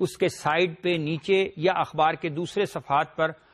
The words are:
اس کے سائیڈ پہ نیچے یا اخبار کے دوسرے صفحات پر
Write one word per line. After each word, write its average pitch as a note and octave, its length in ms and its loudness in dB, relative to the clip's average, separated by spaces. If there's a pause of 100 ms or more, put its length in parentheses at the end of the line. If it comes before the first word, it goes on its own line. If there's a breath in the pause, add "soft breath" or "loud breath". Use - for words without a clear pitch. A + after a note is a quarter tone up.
اس F3+ 160 -2
کے F#3 120 2
سائیڈ E3 540 0
پہ F3 160 0
نیچے F3 580 0
یا E3 160 2
اخبار D#3 420 2
کے E3 140 -6
دوسرے F3 380 -2
صفحات D3+ 500 -2
پر D#3+ 160 0 (220 soft breath)